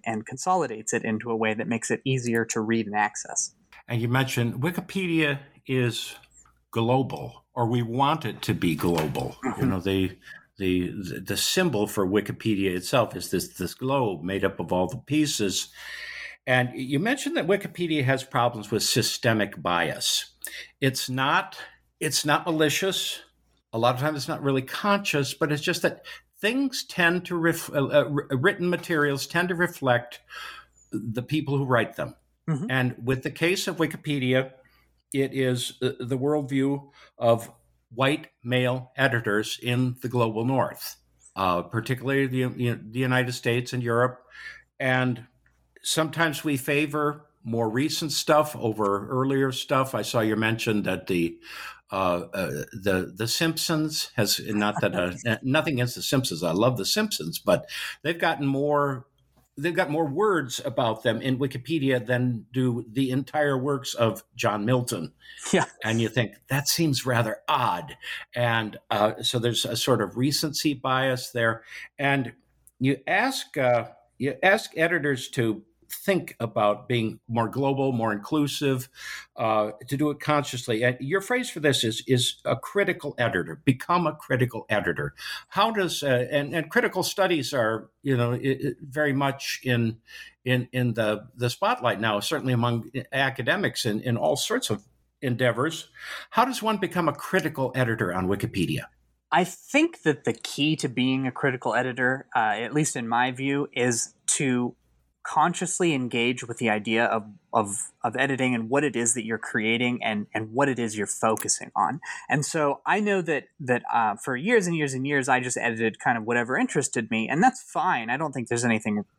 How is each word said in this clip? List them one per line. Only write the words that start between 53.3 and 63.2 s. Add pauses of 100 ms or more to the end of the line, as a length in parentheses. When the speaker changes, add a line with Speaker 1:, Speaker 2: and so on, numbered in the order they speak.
Speaker 2:
has,
not
that,
uh,
<laughs>
nothing
against
the
Simpsons.
I
love
the
Simpsons,
but (360)
they've
gotten
more, (500)
they've
got
more
words
about
them
in
Wikipedia
than
do
the
entire